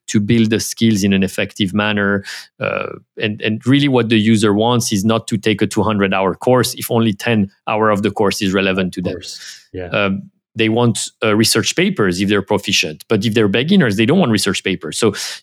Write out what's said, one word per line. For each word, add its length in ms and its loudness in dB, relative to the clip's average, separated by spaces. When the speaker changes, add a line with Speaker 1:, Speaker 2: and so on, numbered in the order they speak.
Speaker 1:
to 140 -2
build 320 2
the 80 2
skills 440 0
in 100 2
an 100 2
effective 500 -4
manner. 500 0
Uh, 300 -4
and, 220 -6
and 240 -4
really 220 4
what 220 2
the 100 4
user 340 4
wants 400 0
is 100 0
not 260 0
to 80 -2
take 260 0
a 40 2
two 140 -2
hundred 320 0
hour 220 0
course 400 0
if 160 -10
only 200 2
ten 380 0
hour 240 0
of 140 2
the 80 0
course 280 0
is 140 0
relevant 400 0
to 60 -8
Speaker 2:
Of 60 -6
Speaker 1:
them. 100 -4
Speaker 2:
course. 580 -18
Yeah. 140 -10
Speaker 1:
Um, 420 -2
they 120 0
want, 440 0
uh, 140 2
research 380 0
papers 440 0
if 80 0
they're 140 2
proficient, 680 -4
but 160 0
if 100 -2
they're 140 4
beginners, 480 2
they 100 2
don't 140 4
want 120 2
research 320 0
papers. 340 -4
So 160 2